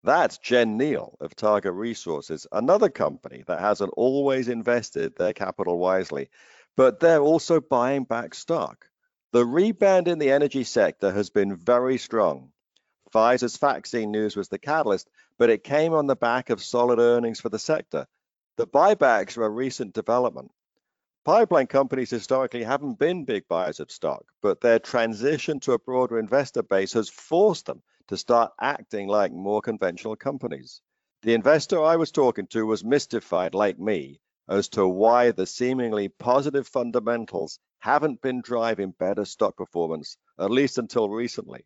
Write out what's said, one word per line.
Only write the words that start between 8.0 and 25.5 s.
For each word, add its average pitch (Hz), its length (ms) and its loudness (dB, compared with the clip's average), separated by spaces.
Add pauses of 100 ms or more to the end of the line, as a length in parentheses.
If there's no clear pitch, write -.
back 117 280 -6
stock. 110 540 -6 (440)
The 120 140 6
rebound 185 600 4
in 170 100 0
the 143 140 2
energy 139 320 2
sector 98 480 2
has 98 180 -2
been 98 260 0
very 123 440 2
strong. 78 500 -2 (640)
Pfizer's 120 440 2
vaccine 113 520 -2
news 107 260 -2
was 98 140 -6
the 101 80 -6
catalyst, 139 500 -2 (300)
but 117 140 4
it 107 120 0
came 156 300 0
on 147 140 2
the 135 80 2
back 123 340 -2
of 110 140 -2
solid 120 340 2
earnings 120 420 2
for 113 100 -6
the 107 100 -6
sector. - 480 -4 (500)
The 117 80 -2
buybacks 139 720 4
are 113 80 0
a 107 40 0
recent 120 440 -6
development. 113 560 -2 (760)
Pipeline 175 420 4
companies 131 420 0
historically 123 540 -4
haven't 131 340 -4
been 170 260 0
big 113 240 -6
buyers 85 320 -4
of 76 120 -12
stock, - 340 -6 (160)
but 98 200 0
their 117 180 6
transition 127 800 -2